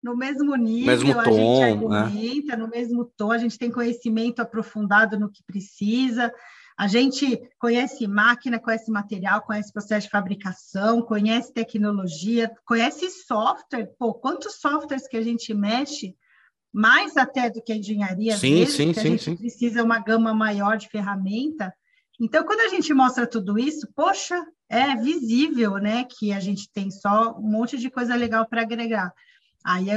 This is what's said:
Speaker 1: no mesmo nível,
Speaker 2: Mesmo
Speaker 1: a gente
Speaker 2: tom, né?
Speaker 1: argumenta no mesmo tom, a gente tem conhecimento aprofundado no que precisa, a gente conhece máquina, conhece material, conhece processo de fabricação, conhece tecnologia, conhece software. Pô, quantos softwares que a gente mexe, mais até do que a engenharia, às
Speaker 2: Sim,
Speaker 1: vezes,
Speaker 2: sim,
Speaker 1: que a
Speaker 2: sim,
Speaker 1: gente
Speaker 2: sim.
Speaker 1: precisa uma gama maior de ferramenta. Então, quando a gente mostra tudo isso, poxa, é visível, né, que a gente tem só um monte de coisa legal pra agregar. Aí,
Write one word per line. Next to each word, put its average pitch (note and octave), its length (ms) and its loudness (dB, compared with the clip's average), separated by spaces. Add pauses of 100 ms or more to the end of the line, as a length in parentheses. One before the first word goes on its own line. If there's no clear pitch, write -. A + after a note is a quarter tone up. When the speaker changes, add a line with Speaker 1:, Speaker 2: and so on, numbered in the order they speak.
Speaker 1:
no A#3+ 140 -6
mesmo C#4 400 -2
nível, A#3 300 0
Speaker 2:
Mesmo B3+ 340 4
Speaker 1:
a - 20 2
gente A#2 100 6 (480)
Speaker 2:
tom, - 80 0
né? G#2 120 2
Speaker 1:
argumenta A#3 560 -2
no A3+ 100 -6
mesmo A#3+ 380 -4 (100)
tom, G#3 160 -2
a A#3 60 0
gente A#3 200 -2
tem A#3+ 140 -4
conhecimento A#3 720 -2
aprofundado G#3+ 760 0
no G#3 140 -2
que - 160 -20
precisa, A#3 880 -2 (420)
a G3+ 120 -2
gente B3+ 520 2 (200)
conhece A#3+ 480 0
máquina, A#3 520 2
conhece A3+ 300 -4
material, G3+ 540 -2
conhece G#3 280 -6
processo G#3 360 -4
de - 40 -16
fabricação, G3 920 -2
conhece A3+ 500 -2
tecnologia, G#3 960 -2 (160)
conhece D4+ 460 0
software. - 880 -4
Pô, A#3 140 -2
quantos F4+ 460 -6
softwares C#4+ 480 -4
que - 80 -10
a A3+ 60 -2
gente A#3 320 -4
mexe, G#3 640 -4 (580)
mais B3 420 4
até C4 360 2
do A3+ 100 -10
que A3+ 100 -8
a A3 60 -2
engenharia, G3+ 560 -2
às G3+ 60 -2
Speaker 2:
Sim, C#3+ 160 4
Speaker 1:
vezes, C#4 200 4
Speaker 2:
sim, D#3 160 2
Speaker 1:
que E3+ 80 0
a G#3+ 40 -2
Speaker 2:
sim, D3+ 80 2
Speaker 1:
gente - 120 0
Speaker 2:
sim. E3 120 -4
Speaker 1:
precisa A#3 480 -2
uma A3+ 160 2
gama A3+ 340 2
maior G#3+ 420 2
de G#3+ 140 -8
ferramenta. G3+ 840 -4 (480)
Então, C4+ 240 2
quando G#4 180 0
a A4 80 2
gente F4+ 220 0
mostra B3+ 360 4
tudo G#3 320 -2
isso, D4 360 -4
poxa, F4 480 0 (240)
é C4 280 2
visível, A#3+ 840 0
né, A3 280 0
que G#3 280 -4
a G3 60 -4
gente G3 320 -4
tem G3 180 -6
só G#3+ 480 0
um G#3+ 140 -2
monte A#3+ 260 0
de B3 140 -6
coisa B3 240 -2
legal A3+ 320 0
pra A3+ 140 -2
agregar. A3+ 520 -4 (520)
Aí, F#3 320 -2